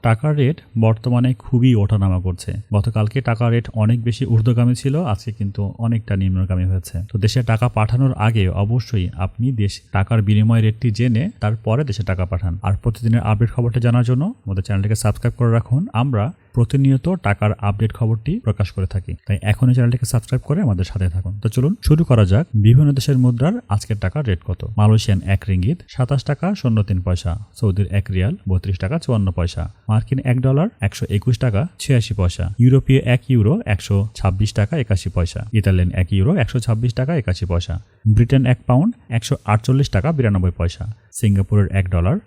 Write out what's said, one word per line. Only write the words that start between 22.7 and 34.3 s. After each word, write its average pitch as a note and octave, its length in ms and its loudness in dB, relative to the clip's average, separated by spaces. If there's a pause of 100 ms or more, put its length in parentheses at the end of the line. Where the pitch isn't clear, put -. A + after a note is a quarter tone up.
দেশের C3+ 260 0
মুদ্রার B2+ 300 2 (200)
আজকের G#2 300 -4
টাকার D3 240 -4
রেট F2+ 200 -2
কত। F2+ 120 -6 (160)
মালয়েশিয়ান G#2+ 440 2 (140)
এক F#2 140 0
রিঙ্গিত F#2+ 300 0 (160)
সাতাশ B2+ 360 -2
টাকা D3 160 -4 (140)
শূন্য A2+ 180 0 (100)
তিন F#2+ 180 0
পয়সা, F2+ 260 -2 (260)
সৌদির G2 300 0 (100)
এক F#2+ 160 -4
রিয়াল F#2+ 200 0 (140)
বত্রিশ F#2 340 -2
টাকা G#2 220 -4
চুয়ান্ন A2 240 0 (100)
পয়সা, E2 240 -4 (260)
মার্কিন A#2 320 0 (100)
এক A#2+ 60 2 (100)
ডলার C#3+ 220 2 (180)
একশো - 180 -4 (120)
একুশ A#2+ 180 0 (100)
টাকা A2 180 0 (160)
ছিয়াশি A#2+ 420 0
পয়সা, F2+ 240 -2 (180)
ইউরোপীয় C3 380 4 (140)
এক - 140 0
ইউরো A#2 260 4 (120)
একশো G2+ 300 0 (220)
ছাব্বিশ G2 400 0